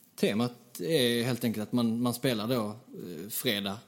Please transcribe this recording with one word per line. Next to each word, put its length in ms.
Temat 680
är 420
helt 200
enkelt 240
att 60
man, 280
man 120
spelar 340
då, 180
eh, 640
Freda, 580